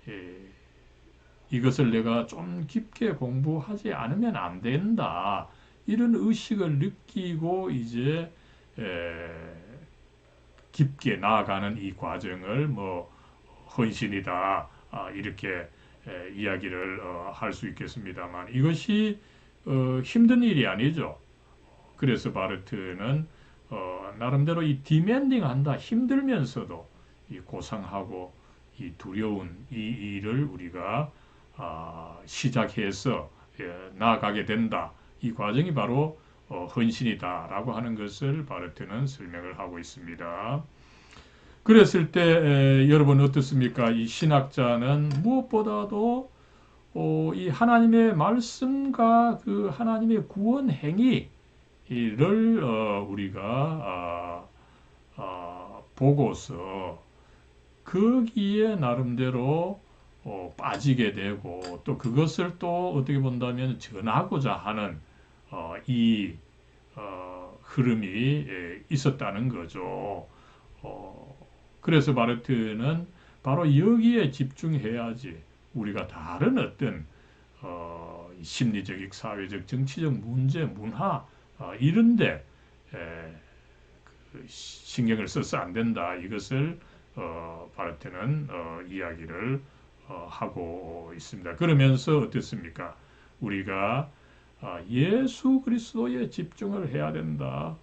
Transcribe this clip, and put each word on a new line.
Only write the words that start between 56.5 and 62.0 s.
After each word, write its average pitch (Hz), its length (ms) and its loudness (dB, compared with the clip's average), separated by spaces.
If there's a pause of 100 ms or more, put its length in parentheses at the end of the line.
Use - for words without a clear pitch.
거기에 214 880 2
나름대로, 127 1080 0 (420)
어, 92 340 -10
빠지게 120 560 2
되고 92 720 -6
또 - 120 -2
그것을 160 640 0